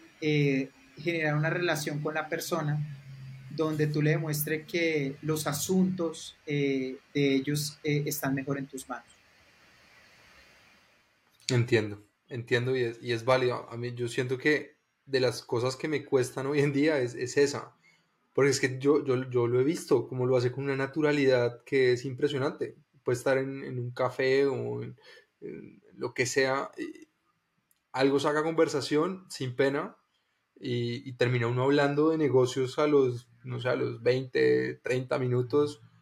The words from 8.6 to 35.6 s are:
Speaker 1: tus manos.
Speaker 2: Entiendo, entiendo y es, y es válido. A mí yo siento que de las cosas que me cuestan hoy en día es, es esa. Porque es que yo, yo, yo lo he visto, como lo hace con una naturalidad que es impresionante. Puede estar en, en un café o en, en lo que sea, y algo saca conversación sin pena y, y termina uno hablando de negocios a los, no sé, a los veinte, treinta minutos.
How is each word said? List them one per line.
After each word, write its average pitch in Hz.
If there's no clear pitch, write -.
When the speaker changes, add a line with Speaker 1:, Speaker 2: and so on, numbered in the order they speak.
Speaker 1:
tus -
manos. 120
Speaker 2:
Entiendo, 113
entiendo 123
y 123
es, 117
y 120
es 113
válido. 123
A 117
mí 120
yo 120
siento 127
que 147
de 131
las 127
cosas 127
que 160
me 143
cuestan 131
hoy 147
en 143
día 147
es, 123
es 123
esa. 139
Porque 139
es 127
que 127
yo, 143
yo, 127
yo 120
lo 123
he 131
visto, 143
como 127
lo 131
hace 123
con 135
una 139
naturalidad 135
que 131
es 123
impresionante. 139
Puede 123
estar 135
en, 135
en 127
un 123
café 131
o 120
en, 123
en -
lo 127
que 127
sea, 135
y -
algo 135
saca 151
conversación 160
sin 127
pena 143
y, 120
y 123
termina 123
uno 123
hablando 143
de 160
negocios 127
a 151
los, 135
no 127
sé, 123
a 127
los 123
veinte, 127
treinta 127
minutos. 127